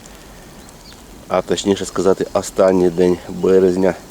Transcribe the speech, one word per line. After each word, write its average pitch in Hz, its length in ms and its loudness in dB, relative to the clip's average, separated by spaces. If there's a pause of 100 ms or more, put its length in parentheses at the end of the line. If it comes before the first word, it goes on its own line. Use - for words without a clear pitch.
(1300)
а 92 140 -2
точніше 95 420 -2
сказати, 92 480 -2
останній 95 580 0
день 90 280 0 (100)
березня. 92 680 2 (160)